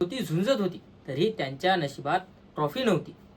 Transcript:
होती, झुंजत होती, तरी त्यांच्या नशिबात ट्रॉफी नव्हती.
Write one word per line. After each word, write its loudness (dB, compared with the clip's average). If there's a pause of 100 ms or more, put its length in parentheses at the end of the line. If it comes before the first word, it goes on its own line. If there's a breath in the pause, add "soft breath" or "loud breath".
होती, -2
झुंजत 0
होती, -2 (280)
तरी 2
त्यांच्या 0
नशिबात 0 (360)
ट्रॉफी 0
नव्हती. 2 (220)